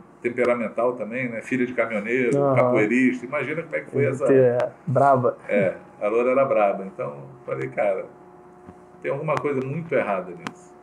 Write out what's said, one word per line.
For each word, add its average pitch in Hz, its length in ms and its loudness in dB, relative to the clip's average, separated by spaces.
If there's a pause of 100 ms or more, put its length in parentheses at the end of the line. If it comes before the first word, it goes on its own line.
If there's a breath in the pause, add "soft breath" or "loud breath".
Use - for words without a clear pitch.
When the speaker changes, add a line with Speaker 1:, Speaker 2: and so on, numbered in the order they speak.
(220)
Speaker 1:
temperamental 120 720 0
também, 120 340 -6
né? 113 140 -8
Filha 123 240 -2
de 123 80 -4
caminhoneiro, 117 680 0
Speaker 2:
Aham. 135 140 2
Speaker 1:
capoeirista. 120 680 2
Imagina 147 360 -6
como - 140 -8
é - 40 -6
que - 100 -14
foi 135 160 0
essa 131 260 0
Speaker 2:
É, 123 380 4 (160)
braba. 127 500 4 (120)
Speaker 1:
É, 95 260 2 (260)
a 104 80 0
loura 120 220 2
era 131 140 4
braba. 98 420 2
Então, 95 380 -10 (200)
falei, 135 240 -6
"Cara, 101 380 -2 (960)
tem 143 80 -4
alguma 147 240 -2
coisa 135 320 -2
muito 160 280 -6
errada 101 380 -2
nisso." - 500 -14